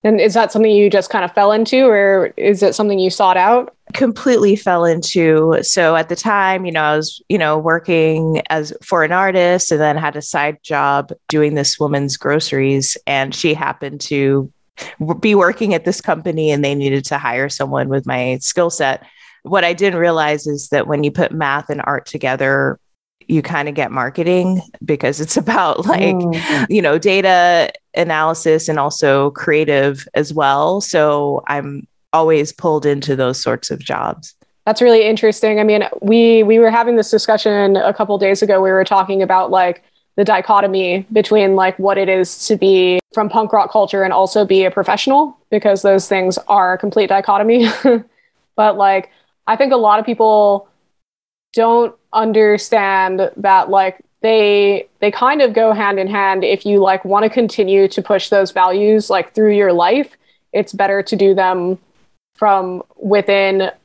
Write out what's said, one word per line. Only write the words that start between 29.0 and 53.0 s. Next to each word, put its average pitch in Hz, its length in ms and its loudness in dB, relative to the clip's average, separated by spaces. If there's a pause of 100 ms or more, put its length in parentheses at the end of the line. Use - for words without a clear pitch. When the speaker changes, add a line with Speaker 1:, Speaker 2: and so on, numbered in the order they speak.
Speaker 2:
creative 143 720 0 (100)
as 147 180 -2
well. 151 480 0
So 147 680 -2
I'm 143 400 -8 (240)
always 160 400 2
pulled 156 340 -2
into 143 300 -2
those 131 240 -2
sorts 123 320 -6
of 143 80 -8
jobs. - 540 -8 (320)
Speaker 1:
That's 220 160 -2
really 226 240 6
interesting. 214 540 0
I 214 40 0
mean, 214 240 2 (140)
we, 226 420 4
we 220 160 4
were 226 100 6
having 233 280 2
this 214 120 0
discussion 208 680 0
a 202 160 0
couple 202 240 -2
days 196 240 0
ago. 196 200 2
We 190 100 2
were 190 120 2
talking 190 380 0
about, 185 280 0
like, 180 340 0 (340)
the 202 80 2
dichotomy 190 880 0
between, 208 420 2
like, 185 240 0
what 196 180 0
it 190 120 0
is 185 380 -2
to 214 100 0
be 185 420 2 (140)
from 208 160 -2
punk 214 240 0
rock 208 180 2
culture 196 320 0
and 190 80 0
also 190 340 2
be 190 200 2
a 185 60 0
professional, 269 680 0 (120)
because 208 320 0
those 196 260 2
things 185 300 -2 (100)
are 185 260 2
a 190 40 -2
complete 202 300 -2
dichotomy. 214 600 2 (160)
<laughs> - 720 -2
But, 214 220 2
like, 196 320 0 (380)
I 220 80 0
think 262 180 0
a 247 40 2
lot 214 220 2
of 220 60 -6
people 214 600 2 (840)
don't 233 420 2 (160)
understand 202 1300 0